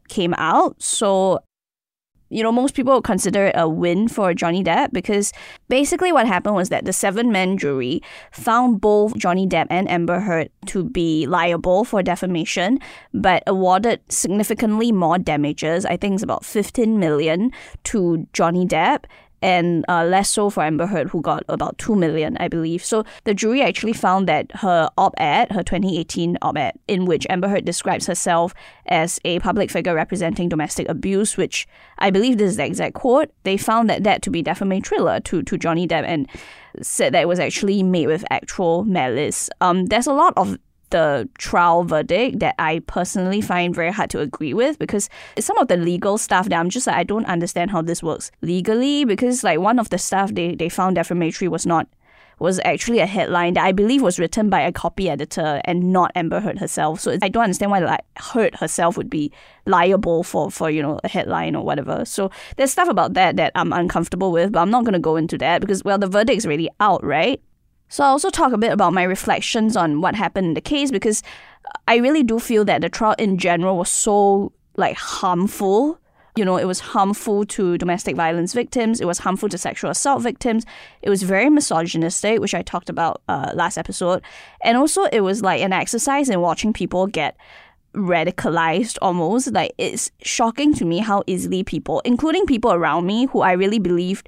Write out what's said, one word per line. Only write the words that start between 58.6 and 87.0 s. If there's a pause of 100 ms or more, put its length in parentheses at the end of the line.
would
be (340)
liable
for,
for,
you
know,
a
headline
or
whatever.
So (260)
there's
stuff
about
that
that
I'm
uncomfortable
with,
but
I'm
not
gonna
go
into
that
because,
well,
the
verdict's
already (140)
out,
right? (520)
So
I'll
also
talk
a
bit
about
my
reflections
on
what
happened
in
the
case
because (680)
I
really
do
feel
that
the
trial
in
general
was
so, (240)
like,
harmful. (380)
You
know,
it
was
harmful
to
domestic
violence
victims.
It
was
harmful
to
sexual
assault
victims. (360)
It
was
very
misogynistic,
which
I
talked
about,
uh,
last
episode. (420)
And
also
it
was,
like,
an
exercise
in
watching
people